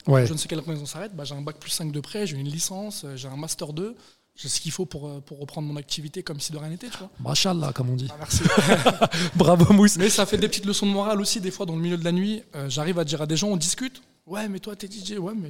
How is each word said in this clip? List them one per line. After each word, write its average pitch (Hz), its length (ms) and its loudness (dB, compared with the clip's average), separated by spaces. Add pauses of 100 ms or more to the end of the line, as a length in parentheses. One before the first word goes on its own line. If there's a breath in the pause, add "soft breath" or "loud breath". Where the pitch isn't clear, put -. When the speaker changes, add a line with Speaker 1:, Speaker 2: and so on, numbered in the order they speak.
Speaker 1:
Ouais. 131 220 6
Speaker 2:
je 156 60 -2
ne 156 40 -4
sais - 100 -4
quelle 160 120 -4
raison 147 260 -8
s'arrête, 190 300 -10
bah, 147 80 -10
j'ai 139 100 -10
un 139 80 -10
bac 151 180 -8
plus - 120 -10
cinq 160 200 -4
de 147 100 -4
près, 208 260 -6
j'ai 147 100 -6
une 139 100 -4
licence, 190 560 -6
euh, 139 120 -12
j'ai 131 120 -12
un 131 80 -12
master 151 380 -8
deux, 202 220 -6 (400 soft breath)
j'ai - 120 -12
ce - 140 -2
qu'il 156 100 -6
faut 185 140 -4
pour, 147 220 -10
euh, 143 180 -12
pour 143 140 -18
reprendre 147 280 -8
mon 147 80 -6
activité 151 460 -8
comme 151 180 -10
si - 120 -6
de 151 80 -8
rien 156 100 -10
n'était, 180 200 -10
tu - 100 -12
vois. 190 100 -16 (100)
Speaker 1:
Machallah, 147 540 0
comme 127 160 -2
on 127 60 0
dit. 127 160 -4
Speaker 2:
Ah, - 80 -16
merci. - 240 0 (460)
Speaker 1:
<laughs> 175 460 0
Bravo, 175 380 8
Mousse. 202 240 8
Speaker 2:
Mais 190 140 4
ça 202 160 4
fait 208 100 0
des 196 100 2
petites 202 180 -4
leçons 202 200 0
de 202 60 4
morale 202 280 2
aussi, 202 220 0
des 185 80 -2
fois, 190 160 -6
dans 160 100 -4
le 160 60 -2
milieu 175 160 0
de 165 80 -4
la 170 60 2
nuit. 202 320 0 (120)
Euh, 139 140 -6
j'arrive 156 300 0
à 165 40 2
dire 151 200 -2
à - 20 -2
des 156 120 0
gens, 202 100 0
on 202 100 2
discute. 254 460 -2 (240)
Ouais, 208 220 -6
mais 190 100 -6
toi, 208 160 -12
t'es 196 120 -12
D 208 160 -14
J. 208 140 -8
Ouais, 190 180 -6
mais 170 140 -6